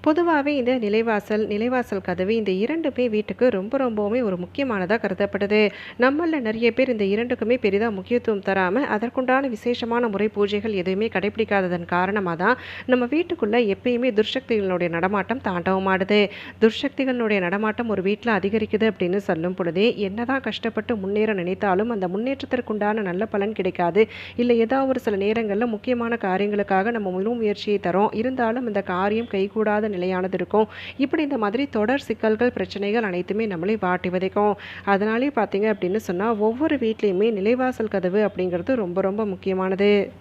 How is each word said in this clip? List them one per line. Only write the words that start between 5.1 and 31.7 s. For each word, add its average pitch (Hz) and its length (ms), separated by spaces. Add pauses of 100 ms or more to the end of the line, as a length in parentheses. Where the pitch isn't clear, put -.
நம்மள 311 440
நிறைய 226 300
பேர் 262 180
இந்த 208 100 (100)
இரண்டுக்குமே 240 500
பெரிதா 208 320
முக்கியத்துவம் 220 520
தராம, 190 340 (120)
அதற்குண்டான 254 600
விசேஷமான 240 580
முறை 208 240
பூஜைகள் 208 460
எதுவுமே 190 320
கடைபிடிக்காததன் 190 800
காரணமா 185 480
தான் 240 180 (320)
நம்ம 247 220
வீட்டுக்குள்ள 302 440 (160)
எப்பயுமே 247 440
துர்சக்திகளுடைய 196 800
நடமாட்டம் 190 520
தாண்டவமாடுது. 190 720 (400)
துர்சக்திகளுடைய 226 840
நடமாட்டம் 214 480
ஒரு 185 140
வீட்ல 208 300
அதிகரிக்குது 214 540
அப்படின்னு 190 280 (100)
சொல்லும் 180 280
பொழுதே, 185 300 (200)
என்னதான் 240 400
கஷ்டப்பட்டு 220 480
முன்னேற 208 440
நினைத்தாலும் 190 560
அந்த 185 180
முன்னேற்றத்திற்குண்டான 220 960
நல்ல 180 120 (120)
பலன் 202 260
கிடைக்காது. 180 440 (320)
இல்ல 240 160 (140)
ஏதாவது 269 280
ஒரு 247 140
சில 208 160
நேரங்கள்ல 220 500
முக்கியமான 233 400 (140)
காரியங்களுக்காக 202 720
நம்ம 185 200
முழு 220 240
முயற்சியை 208 460
தரோம், 190 220 (120)
இருந்தாலும் 247 500
இந்த 196 100 (120)
காரியம் 208 420
கைகூடாத 208 600
நிலையானது 185 420
இருக்கும். 208 280 (360)
இப்படி 311 240
இந்த 277 160
மாதிரி 220 220 (120)